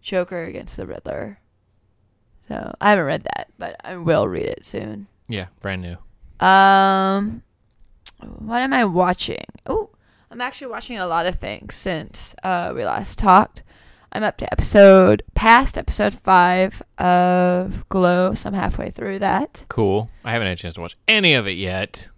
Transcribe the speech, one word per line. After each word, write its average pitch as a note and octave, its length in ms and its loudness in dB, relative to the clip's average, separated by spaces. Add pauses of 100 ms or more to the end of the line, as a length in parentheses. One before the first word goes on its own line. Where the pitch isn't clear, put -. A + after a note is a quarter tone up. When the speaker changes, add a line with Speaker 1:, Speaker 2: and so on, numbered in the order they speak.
Speaker 1:
Joker F3+ 440 -6
against - 320 -14
the - 100 -12
Riddler. - 540 -12 (1080)
So, - 320 -10
I G3+ 100 2
haven't G3 140 2
read D3 200 -4
that, - 240 -8 (100)
but - 260 -14
I F#3 120 -14
will D#3+ 320 0
read - 180 -6
it - 180 -10
soon. G#3 420 -12 (220)
Speaker 2:
Yeah, F#2+ 180 -8 (140)
brand F#2+ 220 -8
new. F2+ 140 -12 (500)
Speaker 1:
Um, G3 960 2 (760)
what A3 420 -8
am C4+ 100 -2
I B3+ 120 2
watching? F3+ 600 -2 (220)
Oh, G#4+ 240 -4 (400)
I'm A#3+ 100 -16
actually C4 280 -10
watching A3+ 300 -12
a F#3 80 -4
lot E3+ 200 -2
of F3+ 120 -4
things - 360 -12
since, - 680 -10
uh, F3+ 320 -4
we - 100 -6
last E2+ 340 -6
talked. G3 440 4 (520)
I'm G#3+ 100 -6
up - 140 -4
to - 140 -6
episode, G3 680 8 (120)
past A#3 440 4
episode - 360 -2
five F#3 680 2 (160)
of F3+ 880 0
Glow, F3+ 460 2
so - 140 -8
I'm G3 60 -8
halfway - 360 -4
through G3 300 -10
that. G#3+ 480 -4
Speaker 2:
Cool. G#2+ 420 -2 (120)
I A#2 100 -8
haven't A2+ 160 -2
had F2 100 -6
a - 20 -16
chance E2+ 140 -12
to F2 80 -12
watch E2 160 -14 (100)
any G3+ 240 4
of A#2+ 140 2
it G2 60 -4
yet F#2 640 -6